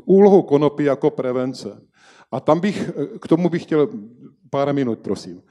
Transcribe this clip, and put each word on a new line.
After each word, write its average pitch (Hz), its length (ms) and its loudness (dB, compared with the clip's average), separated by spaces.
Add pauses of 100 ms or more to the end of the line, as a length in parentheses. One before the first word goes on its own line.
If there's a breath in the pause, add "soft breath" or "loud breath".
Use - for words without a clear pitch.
úlohu 196 380 6
konopí 143 420 0
jako 143 260 0
prevence. 127 720 -6 (500 soft breath)
A 123 80 -6
tam 165 200 2
bych, 196 360 -4
eh, 151 220 -8
k - 100 -16
tomu 175 200 2
bych 165 140 -4
chtěl 151 260 0 (640)
pár 143 240 -2
minut, 127 240 -2
prosím. 92 520 -10